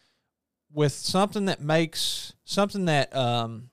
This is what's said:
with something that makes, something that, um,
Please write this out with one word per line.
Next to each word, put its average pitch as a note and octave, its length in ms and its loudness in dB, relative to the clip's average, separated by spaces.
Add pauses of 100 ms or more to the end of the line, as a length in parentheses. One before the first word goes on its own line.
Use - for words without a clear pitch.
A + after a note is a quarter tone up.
(720)
with D3 200 2
something G3+ 540 0
that F3 160 -2
makes, D#3+ 720 -2 (120)
something G3+ 400 0
that, C#3+ 300 2
um, A#2+ 580 -2